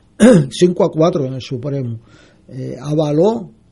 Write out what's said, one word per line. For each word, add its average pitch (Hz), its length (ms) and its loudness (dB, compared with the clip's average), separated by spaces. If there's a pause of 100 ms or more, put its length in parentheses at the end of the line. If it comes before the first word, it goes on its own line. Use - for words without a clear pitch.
(160)
<clears throat> 202 340 6
cinco 175 340 0
a 165 60 0
cuatro 160 360 0
en 131 80 -8
el 127 80 -12
Supremo, 127 560 -8 (500)
eh, 131 320 -12
avaló, 151 680 0 (220)